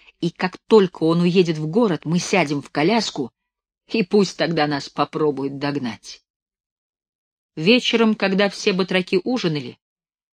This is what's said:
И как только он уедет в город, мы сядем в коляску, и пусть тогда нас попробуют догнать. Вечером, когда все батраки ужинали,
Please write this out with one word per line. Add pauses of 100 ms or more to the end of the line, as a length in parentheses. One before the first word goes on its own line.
(200)
И
как
только
он
уедет
в
город,
мы
сядем
в
коляску, (560)
и
пусть
тогда
нас
попробуют
догнать. (1300)
Вечером,
когда
все
батраки
ужинали, (540)